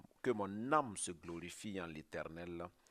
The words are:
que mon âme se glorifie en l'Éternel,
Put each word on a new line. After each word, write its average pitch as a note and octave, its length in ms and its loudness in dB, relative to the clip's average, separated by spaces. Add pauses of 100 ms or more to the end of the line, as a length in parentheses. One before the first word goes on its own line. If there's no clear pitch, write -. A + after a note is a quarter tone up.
(220)
que B2+ 80 6
mon G#2+ 420 2
âme C3+ 240 6
se - 160 -2
glorifie E2+ 680 -6
en E2+ 100 -2
l'Éternel, E2 800 -6 (240)